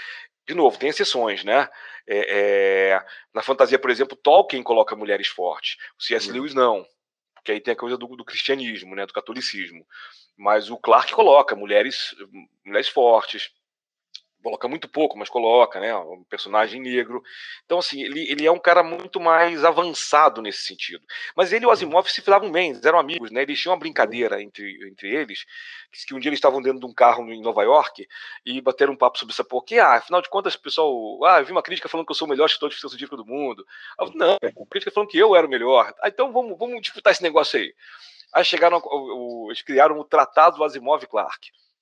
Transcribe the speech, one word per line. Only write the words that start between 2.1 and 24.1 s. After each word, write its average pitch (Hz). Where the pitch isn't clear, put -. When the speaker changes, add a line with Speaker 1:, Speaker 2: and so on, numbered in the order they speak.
Speaker 1:
é, 98
na 110
fantasia, 131
por 131
exemplo, 123
Tolkien 143
coloca 110
mulheres 101
fortes, -
o -
C 117
S 107
Speaker 2:
Uhum. 117
Speaker 1:
Lewis 139
não, 117
porque -
aí 104
tem 117
a 113
coisa 123
do, 120
do 120
cristianismo, 113
né, 98
do -
catolicismo. 98
Mas 104
o 117
Clarke 120
coloca 143
mulheres, 104
mulheres 101
fortes, 113
coloca 117
muito 156
pouco, 147
mas 104
coloca, 117
né, 110
um 90
personagem 107
negro. 123
Então, 175
assim, 139
ele, 143
ele 147
é 160
um 175
cara 175
muito 165
mais 165
avançado 156
nesse 104
sentido. 87
Mas 180
ele 233
e 240
o 233
Asimov 180
se -
davam 196
bem, 165
eles 117
eram 165
amigos, 135
né, 120
eles 139
tinham 180
uma 175
brincadeira 117